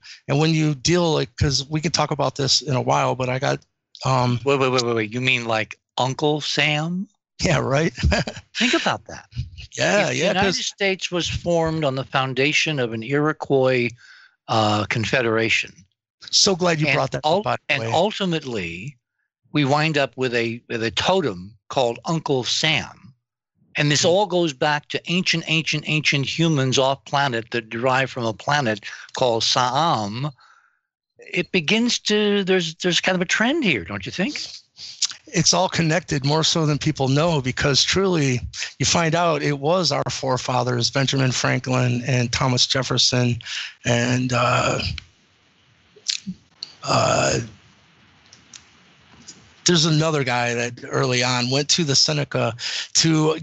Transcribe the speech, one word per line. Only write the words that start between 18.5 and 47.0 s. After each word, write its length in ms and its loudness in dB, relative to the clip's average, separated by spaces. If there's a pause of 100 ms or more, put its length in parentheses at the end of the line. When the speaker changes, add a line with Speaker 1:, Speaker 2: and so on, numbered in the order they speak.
Speaker 2:
we 140 2
wind 320 2
up 180 -2
with 180 -2
a, 360 -2
with 120 -4
a 100 -2
totem 640 -2 (100)
called 380 0
Uncle 360 -2
Sam. 580 -2 (760)
And 140 2
this 120 2
Speaker 1:
Hmm. 60 4
Speaker 2:
all 180 4
goes 260 0
back 380 -2
to 100 -4 (100)
ancient, 360 0
ancient, 400 -2
ancient 400 0
humans 520 2
off 280 2
planet 460 0
that 180 -4
derive 400 0
from 160 -4
a 80 -2
planet 500 -2 (300)
called 300 2
Sa'am. 840 0 (880)
It 340 -6
begins 480 2
to, 440 2
there's, 320 0
there's 240 0
kind 160 0
of 60 0
a 40 0
trend 380 0
here, 200 2
don't 200 -8
you 80 -10
think? 300 -4 (880)
Speaker 1:
It's 260 2
all 160 2
connected 520 0
more 220 2
so 220 2
than 100 2
people 320 0
know, 320 2
because 420 2
truly 600 2 (360)
you 60 -2
find 300 2
out 280 2
it 160 -2
was 320 0
our 200 0
forefathers, 800 0
Benjamin 420 2
Franklin 760 0
and 240 0
Thomas 360 2
Jefferson, 720 0 (480)
and, 480 0
uh, 460 0 (2000)
uh, 540 0 (2250)